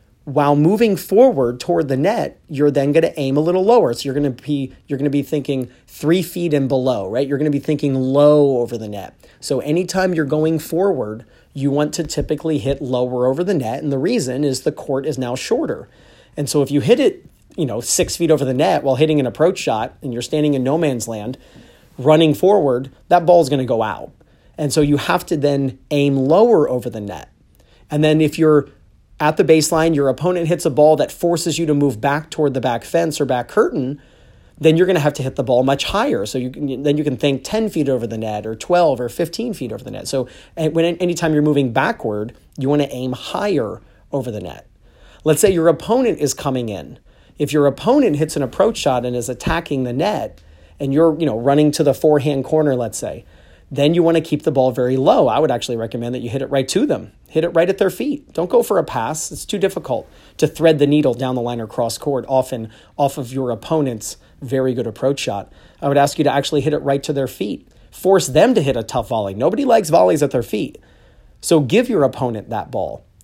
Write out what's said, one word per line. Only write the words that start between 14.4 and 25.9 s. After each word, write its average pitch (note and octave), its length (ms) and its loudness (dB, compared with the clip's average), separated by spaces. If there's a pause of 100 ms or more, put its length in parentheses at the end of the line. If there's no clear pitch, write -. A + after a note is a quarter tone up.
is C3 160 -2
the D3+ 100 -2
court C3+ 360 -6
is D#3 100 -4
now B2+ 180 -4
shorter. C#3+ 540 -4 (480)
And C#3+ 120 -4
so D3 120 2
if C3+ 100 0
you C#3+ 100 0
hit A#3+ 200 4
it, - 240 0 (320)
you F3 80 -4
know, A#2 160 -6
six - 340 -2
feet E3+ 160 -2
over D3 140 4
the C3 100 -2
net D3+ 300 0
while C3 120 0
hitting D#3 220 2
an C3 80 0
approach E3 320 0
shot A#2 440 -4
and C3 100 -8
you're A#2 100 -6
standing D3+ 300 0
in C3+ 100 0
no C3+ 140 0
man's C3+ 320 -2
land, A2+ 300 -8 (580)
running D3+ 380 4
forward, C#3+ 560 2 (180)
that F3 160 4
ball's E3+ 240 6
gonna C3+ 160 0
go A#2 180 0
out. - 300 -6 (460)
And D3 160 -2
so D#3 80 4
you C#3+ 160 2
have F3 280 0
to E3 120 -2
then C#3 400 0 (120)